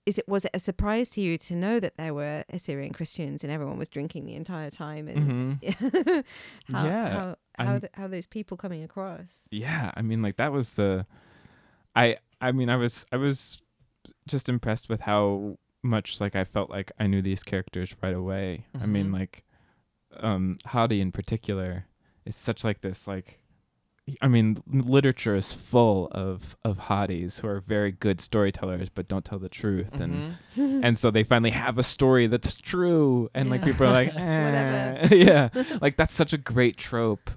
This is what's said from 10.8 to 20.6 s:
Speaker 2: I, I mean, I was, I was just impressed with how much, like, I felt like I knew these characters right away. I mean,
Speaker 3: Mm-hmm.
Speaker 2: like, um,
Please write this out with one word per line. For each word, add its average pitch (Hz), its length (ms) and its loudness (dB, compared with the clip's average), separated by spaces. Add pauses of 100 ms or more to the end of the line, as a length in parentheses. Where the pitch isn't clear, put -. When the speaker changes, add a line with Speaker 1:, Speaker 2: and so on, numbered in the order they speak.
Speaker 2:
I, 117 220 4 (220)
I 127 120 -2
mean, 127 180 0
I 123 60 2
was, 120 360 -2
I 127 60 -2
was 139 440 -4 (680)
just 135 200 -4
impressed 117 420 -2
with 110 120 -4
how 104 560 0 (240)
much, 110 400 -2
like, 101 140 -2
I 95 80 2
felt 101 260 -4
like 98 300 -8
I 107 80 0
knew 98 160 2
these 95 180 -4
characters 90 600 -6
right 92 100 -2
away. 92 540 -6 (120)
I 117 60 -6
mean, 101 200 0
Speaker 3:
Mm-hmm. 95 100 -2
Speaker 2:
like, - 280 -6 (720)
um, 92 400 0 (100)